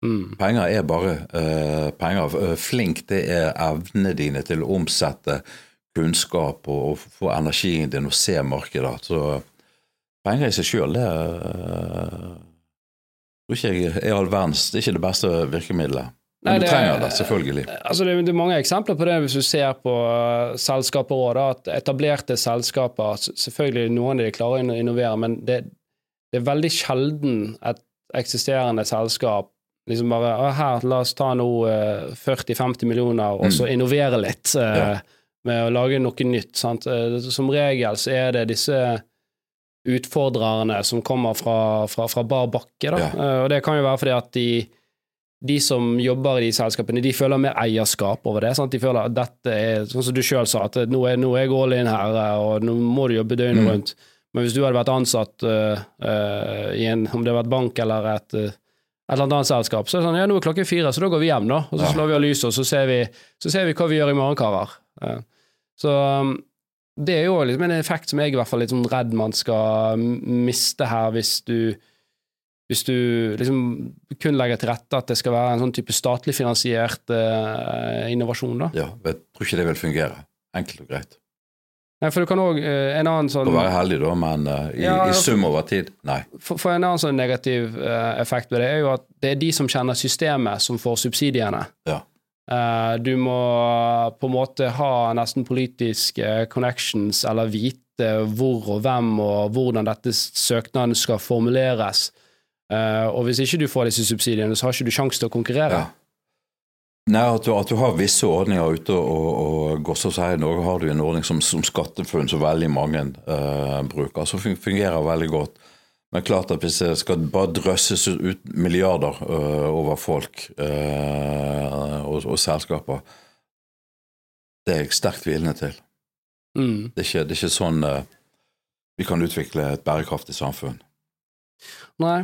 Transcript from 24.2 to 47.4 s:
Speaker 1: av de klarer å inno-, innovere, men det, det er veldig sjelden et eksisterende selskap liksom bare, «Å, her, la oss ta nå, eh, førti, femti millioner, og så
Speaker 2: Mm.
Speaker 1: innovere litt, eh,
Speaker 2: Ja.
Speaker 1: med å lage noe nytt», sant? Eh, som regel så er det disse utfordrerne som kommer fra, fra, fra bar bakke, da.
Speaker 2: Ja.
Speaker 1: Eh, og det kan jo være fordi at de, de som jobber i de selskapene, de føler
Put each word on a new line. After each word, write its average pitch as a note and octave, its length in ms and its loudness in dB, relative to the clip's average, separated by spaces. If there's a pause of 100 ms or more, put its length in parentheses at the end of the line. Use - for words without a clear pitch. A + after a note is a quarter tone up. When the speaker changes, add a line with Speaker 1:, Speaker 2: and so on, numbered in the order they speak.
Speaker 1:
av A2+ 80 2
de G#2 80 -10
klarer B2 240 0
å - 20 0
inno-, B2 160 0
innovere, A#2 380 0
men A2+ 240 -2
det, B2 160 0 (760)
det B2 60 2
er A#2+ 80 -2
veldig D3+ 240 0
sjelden C#3 720 0 (180)
et A#2 220 -6 (320)
eksisterende B2 720 0
selskap A2 640 0 (380)
liksom A#2+ 260 0
bare, A#2 240 2
«Å, C3+ 160 2
her, C3+ 320 0
la B2+ 160 2
oss - 160 -2
ta C3+ 160 0
nå, A#2+ 160 2 (140)
eh, G#2+ 500 0
førti, B2+ 400 -2
femti B2 320 -2
millioner, A#2 480 2
og F#2+ 160 2
så G2 160 2
Speaker 2:
Mm. C3 80 0
Speaker 1:
innovere B2+ 480 2
litt, - 320 -2
eh, A2+ 240 2
Speaker 2:
Ja. G#2+ 120 2 (560)
Speaker 1:
med A#2 200 0
å A#2 80 2
lage B2+ 260 2
noe B2+ 300 0
nytt», A#2 260 -2
sant? A#2 300 -2
Eh, A#2+ 340 -2
som B2+ 300 -2
regel C3+ 480 0
så C3 160 -2
er C3 240 2
det A2+ 160 0
disse C#3 240 0 (1080)
utfordrerne A2+ 1000 0
som A#2 180 0
kommer B2 320 0
fra, A2 540 2
fra, A#2 200 -4
fra A#2+ 160 -2
bar B2+ 240 0
bakke, - 440 -4
da. F3 80 0
Speaker 2:
Ja. E3 100 0
Speaker 1:
Eh, C#3 340 0
og C3+ 60 2
det C#3+ 140 2
kan D3+ 160 2
jo C#3 60 2
være C3+ 120 2
fordi C3 160 2
at A#2+ 220 -2
de, B2 100 0 (960)
de C3+ 220 0
som A#2+ 300 2 (100)
jobber B2+ 380 2
i A#2 80 2
de A2 40 -2
selskapene, A#2 480 0
de C3 140 2
føler C#3 240 2